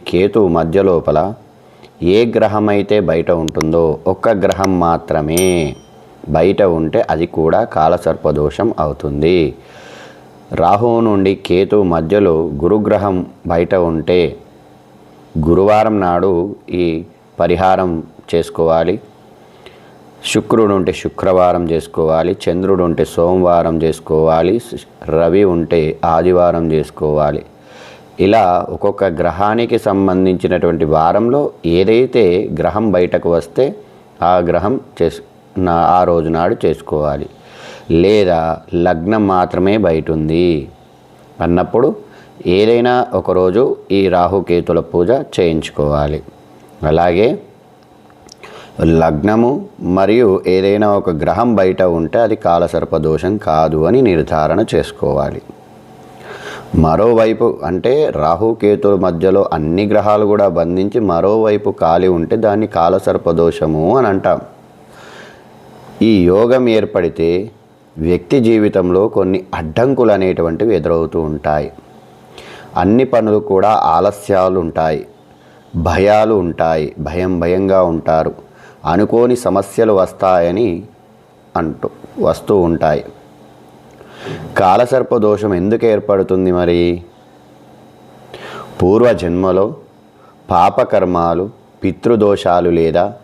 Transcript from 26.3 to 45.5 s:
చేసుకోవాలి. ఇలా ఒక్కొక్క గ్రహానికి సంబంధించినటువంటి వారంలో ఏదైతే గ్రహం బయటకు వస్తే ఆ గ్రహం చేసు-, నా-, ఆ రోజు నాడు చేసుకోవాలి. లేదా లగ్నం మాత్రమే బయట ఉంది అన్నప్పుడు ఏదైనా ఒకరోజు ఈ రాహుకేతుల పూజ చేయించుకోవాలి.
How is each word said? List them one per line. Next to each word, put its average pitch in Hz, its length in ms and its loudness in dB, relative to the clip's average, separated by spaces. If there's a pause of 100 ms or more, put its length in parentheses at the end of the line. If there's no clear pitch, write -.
చేసుకోవాలి. 76 720 -2 (720)
ఇలా 92 500 2
ఒక్కొక్క 98 340 -4
గ్రహానికి 101 760 -2
సంబంధించినటువంటి 90 1080 0
వారంలో 101 640 0 (140)
ఏదైతే 98 840 2 (100)
గ్రహం 95 320 -2
బయటకు 90 400 0
వస్తే 123 440 -2 (460)
ఆ 90 160 2
గ్రహం 87 420 0 (220)
చేసు-, - 580 -6
నా-, 87 140 0
ఆ 85 300 2
రోజు 85 260 0
నాడు 85 260 -2 (100)
చేసుకోవాలి. 73 640 -4 (600)
లేదా 85 720 2 (140)
లగ్నం 90 520 0
మాత్రమే 92 500 0
బయట 80 340 0
ఉంది 80 560 -2 (720)
అన్నప్పుడు 90 540 0 (500)
ఏదైనా 120 680 2
ఒకరోజు 92 640 0 (140)
ఈ 98 160 2
రాహుకేతుల 87 720 0
పూజ 87 320 0
చేయించుకోవాలి. 76 1120 -2 (600)